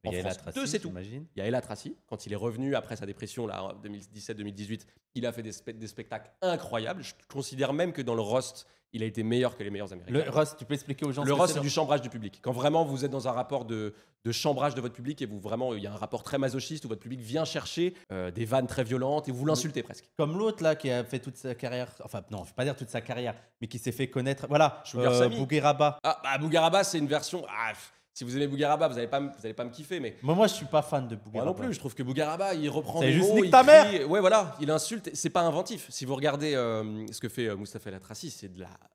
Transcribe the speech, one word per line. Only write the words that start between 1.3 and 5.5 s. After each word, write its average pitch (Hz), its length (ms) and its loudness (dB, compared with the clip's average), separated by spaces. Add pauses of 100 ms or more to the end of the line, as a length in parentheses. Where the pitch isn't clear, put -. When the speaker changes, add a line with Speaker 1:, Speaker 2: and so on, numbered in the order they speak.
Speaker 1:
Yael 110 200 -2
Atrassi, 120 500 -6
quand - 220 -12
il 101 60 -6
est - 20 -4
revenu 120 400 -4
après 113 200 -4
sa 101 120 -10
dépression, 110 400 -8
là, 98 160 -6
en 98 100 -8
deux 104 160 -14
mille 104 120 -12 (100)
dix-sept, 107 260 -12
deux 104 60 -10
mille 104 100 -8
dix-huit, 104 320 -8 (300)
il 120 100 -2
a 120 60 0
fait 117 100 -10
des 113 100 -10